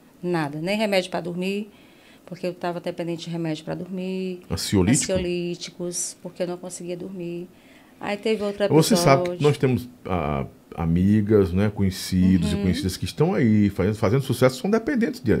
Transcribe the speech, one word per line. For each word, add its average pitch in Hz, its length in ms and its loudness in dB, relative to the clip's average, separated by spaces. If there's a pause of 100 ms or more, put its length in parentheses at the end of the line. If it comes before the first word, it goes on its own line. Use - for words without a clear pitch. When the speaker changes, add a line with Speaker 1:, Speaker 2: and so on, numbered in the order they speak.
(240)
Speaker 1:
Nada, 160 360 -2
nem 185 160 -2
remédio 202 360 0
pra 175 100 -4
dormir, 185 480 -4 (560)
porque 180 200 -10
eu 180 80 -4
tava 175 260 -6
dependente 170 460 -6
de 170 60 -10
remédio 160 340 -4
pra 160 80 -6
dormir. 185 680 -6 (100)
Speaker 2:
Ansiolítico? 190 600 2
Speaker 1:
Ansiolíticos, 175 1080 -4
porque 180 220 -10
eu 175 40 -2
não 180 100 -6
conseguia 180 380 -10
dormir. 175 520 -10 (520)
Aí 208 180 -4
teve 208 260 -2
outro 202 220 0
episódio. 156 180 6
Speaker 2:
Você 220 120 2
sabe 175 420 4
que 165 60 -8
nós 147 140 4
temos, 127 300 0 (180)
ah, 73 400 -2 (300)
amigas, 98 760 4
né, 101 200 2
conhecidos 92 800 2
Speaker 1:
Uhum. 98 60 -2
Speaker 2:
e - 40 -4
conhecidas 90 340 0
que - 80 -6
estão 170 280 0
aí 107 360 4
fazendo, 98 260 0
fazendo 117 260 2
sucesso, 127 400 0
são 190 80 -2
dependentes 226 520 0
de, 104 180 2